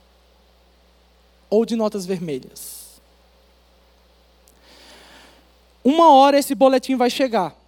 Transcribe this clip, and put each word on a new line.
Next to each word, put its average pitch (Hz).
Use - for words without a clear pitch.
ou 220
de 220
notas 214
vermelhas? -
Uma 320
hora 277
esse 277
boletim 262
vai 240
chegar. 226